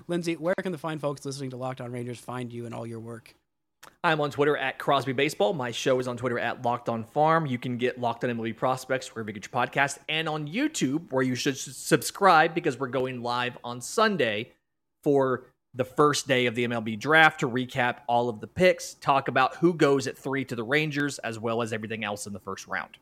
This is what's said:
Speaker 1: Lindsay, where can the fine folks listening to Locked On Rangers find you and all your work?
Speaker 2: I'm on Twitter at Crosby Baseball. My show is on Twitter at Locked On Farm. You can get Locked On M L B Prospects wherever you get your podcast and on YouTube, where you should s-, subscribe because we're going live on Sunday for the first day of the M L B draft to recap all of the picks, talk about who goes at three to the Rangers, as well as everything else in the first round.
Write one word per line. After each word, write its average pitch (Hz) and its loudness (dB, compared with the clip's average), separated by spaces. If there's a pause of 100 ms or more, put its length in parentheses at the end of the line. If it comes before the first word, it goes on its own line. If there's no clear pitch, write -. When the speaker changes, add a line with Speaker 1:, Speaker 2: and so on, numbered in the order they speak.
Speaker 1:
Lindsay, 170 -4
where 165 -2
can 185 -4
the 156 -8
fine 160 -8
folks 143 -6
listening 135 -8
to 127 -12
Locked 127 -8
On 123 -8
Rangers 120 -8
find 120 -10
you 117 -10
and 117 -12
all 120 -10
your 113 -10
work? 113 -16 (680)
Speaker 2:
I'm 156 2
on 147 2
Twitter 143 4
at 131 -4
Crosby 135 2
Baseball. 151 2
My 123 -4
show 127 2
is 127 -2
on 123 -4
Twitter 120 -2
at 117 -2
Locked 120 -2
On 117 -2
Farm. 156 2
You 123 -2
can 123 -4
get 123 -2
Locked 117 -2
On 127 -2
M 117 -4
L 113 -4
B 113 -2
Prospects 131 -2
wherever 110 -8
you 101 -10
get 101 -12
your 123 0
podcast 139 0 (100)
and 160 -2
on 151 -4
YouTube, 170 -2
where 131 2
you 127 2
should 131 -2
s-, - -12
subscribe 165 4
because 151 -2
we're 131 -4
going 127 -2
live 120 -2
on 120 -8
Sunday 127 0 (520)
for 135 2 (300)
the 123 -2
first 147 2
day 127 4
of 113 0
the 123 0
M 117 0
L 117 -2
B 110 -4
draft 156 6
to 143 0
recap 123 -2
all 120 2
of 107 -6
the 107 -12
picks, 180 2
talk 139 2
about 131 2
who 170 4
goes 139 4
at - -8
three 135 -4
to 127 -6
the 113 -6
Rangers, 143 -2
as 113 -8
well 113 -2
as 113 -2
everything 110 -6
else 104 -6
in 101 -10
the 98 -10
first - -12
round. 92 -6